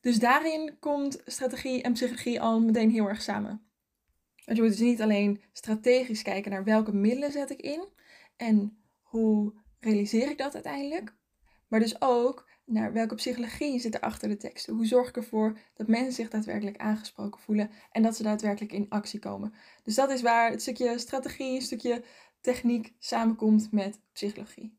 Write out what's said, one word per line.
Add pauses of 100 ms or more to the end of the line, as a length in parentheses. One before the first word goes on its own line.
Dus
daarin
komt
strategie
en
psychologie
al
meteen
heel
erg
samen. (760)
Want
je
moet
dus
niet
alleen (100)
strategisch
kijken
naar
welke
middelen
zet
ik
in (480)
en (160)
hoe (260)
realiseer
ik
dat
uiteindelijk, (540)
maar
dus
ook (160)
naar
welke
psychologie
zit
er
achter
de
teksten.
Hoe
zorg
ik
ervoor (160)
dat
mensen
zich
daadwerkelijk
aangesproken
voelen (200)
en
dat
ze
daadwerkelijk
in
actie
komen. (280)
Dus
dat
is
waar
het
stukje
strategie,
een
stukje (360)
techniek
samenkomt
met (120)
psychologie.